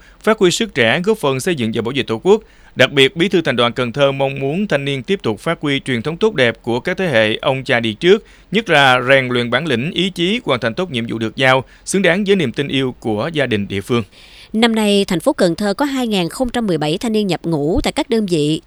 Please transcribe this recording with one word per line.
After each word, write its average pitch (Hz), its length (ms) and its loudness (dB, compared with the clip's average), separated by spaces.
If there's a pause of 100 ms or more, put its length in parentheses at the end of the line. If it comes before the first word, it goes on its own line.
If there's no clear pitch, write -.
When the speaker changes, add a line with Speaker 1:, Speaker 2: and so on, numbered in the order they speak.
(220)
Speaker 1:
phát 220 160 0
huy 180 140 4
sức 220 240 -4
trẻ, 127 280 2
góp 214 140 0
phần 135 220 -2
xây 175 160 -2
dựng 113 180 -4
và 113 80 -2
bảo 117 140 -4
vệ 127 80 -2
Tổ 147 200 -4
quốc. 214 180 4 (340)
Đặc 131 160 4
biệt, 135 240 4
Bí 185 140 0
thư 185 120 2
Thành 139 140 -2
đoàn 120 180 0
Cần 123 180 -4
Thơ 139 200 2
mong 139 280 -4
muốn 156 280 -4
thanh 143 180 -2
niên 139 180 -4
tiếp 196 200 -2
tục 110 160 -2
phát 165 220 -4
huy 139 180 -2
truyền 127 220 -4
thống 151 160 -6
tốt 214 160 0
đẹp 123 280 2
của 120 180 -2
các 180 180 -4
thế 190 100 -2
hệ 110 280 2
ông 135 280 -2
cha 123 160 0
đi 113 140 -2
trước, 185 320 4 (260)
nhất 208 180 0
là 135 400 4
rèn 135 200 4
luyện 120 200 0
bản 127 160 0
lĩnh, 135 260 -2
ý 190 180 -2
chí, 185 360 -2
hoàn 131 140 0
thành 113 140 -2
tốt 175 180 -6
nhiệm 117 160 -4
vụ 117 100 -6
được 113 180 -4
giao, 131 280 4 (220)
xứng 190 160 0
đáng 185 220 2
với 196 120 2
niềm 151 160 0
tin 143 160 -4
yêu 135 320 -2
của 110 340 -2
gia 139 120 0
đình 104 220 -2
địa 98 140 -4
phương. 120 220 0 (500)
Speaker 2:
Năm 226 220 2
nay, 202 320 2
thành 180 120 -2
phố - 140 0
Cần 175 220 0
Thơ 208 180 -2
có 285 120 -2
hai 262 220 -2
nghìn 190 220 -2
không 254 200 -4
trăm 233 180 -4
mười 170 100 0
bảy 151 200 -2
thanh 226 140 -4
niên 214 160 0
nhập 165 160 -2
ngũ 165 400 -2
tại - 100 -2
các - 160 -2
đơn 226 160 0
vị 156 420 0